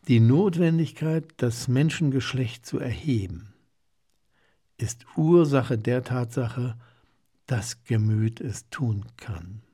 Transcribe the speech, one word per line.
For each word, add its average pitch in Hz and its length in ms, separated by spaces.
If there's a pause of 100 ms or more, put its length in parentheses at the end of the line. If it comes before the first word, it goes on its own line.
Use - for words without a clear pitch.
Die 120 140
Notwendigkeit, 165 1040 (140)
das 117 280
Menschengeschlecht 131 1000
zu - 120
erheben, 110 760 (1200)
ist - 300 (100)
Ursache 143 640
der 123 260
Tatsache, 123 720 (720)
dass - 380
Gemüt 110 560
es - 280
tun 113 380 (100)
kann. 92 460 (120)